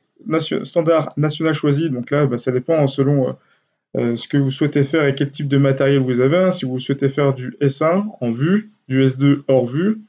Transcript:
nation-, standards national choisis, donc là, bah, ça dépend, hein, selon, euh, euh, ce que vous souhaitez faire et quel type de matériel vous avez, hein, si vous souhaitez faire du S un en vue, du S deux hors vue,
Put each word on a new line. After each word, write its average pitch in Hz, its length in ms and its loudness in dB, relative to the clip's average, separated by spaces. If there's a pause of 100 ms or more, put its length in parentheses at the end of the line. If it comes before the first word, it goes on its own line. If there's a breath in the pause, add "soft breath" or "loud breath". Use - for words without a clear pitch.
(260)
nation-, 156 380 -4
standards 160 540 0
national 151 360 0
choisis, 151 360 0
donc 123 200 -6
là, 147 160 2
bah, 123 120 0
ça 127 140 -4
dépend, 127 260 0
hein, 143 100 4
selon, 135 420 0
euh, 131 40 -6 (640)
euh, 120 200 -2
ce 113 120 -10
que 147 100 -2
vous 139 120 2
souhaitez 147 340 0
faire 156 220 0
et 139 80 2
quel 139 160 -2
type 147 180 -8
de 139 100 2
matériel 139 420 2
vous 127 200 0
avez, 135 180 2
hein, 185 140 2
si 180 140 -4
vous 127 140 -4
souhaitez 135 300 -2
faire 139 240 0
du 127 260 -10
S 139 220 0
un 180 260 0 (140)
en 120 100 -2
vue, 175 400 0 (160)
du 131 160 2
S 131 140 2
deux 139 300 2
hors 127 200 4
vue, 190 420 -2